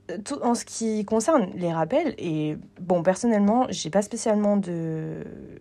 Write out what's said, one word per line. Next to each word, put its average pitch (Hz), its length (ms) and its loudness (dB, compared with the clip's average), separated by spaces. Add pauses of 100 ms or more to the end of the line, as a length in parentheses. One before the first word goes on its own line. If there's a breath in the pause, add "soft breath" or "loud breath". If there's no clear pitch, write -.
euh, 170 140 -8
tout, - 180 -6
en 240 140 2
ce - 100 -4
qui 214 400 -2
concerne 220 480 4
les 175 180 -2
rappels, 165 460 0
et 156 400 -2 (220)
bon, 175 240 2
personnellement, 208 640 4
j'ai 160 220 -6
pas 196 100 2
spécialement 208 560 0
de, 160 680 -4 (380)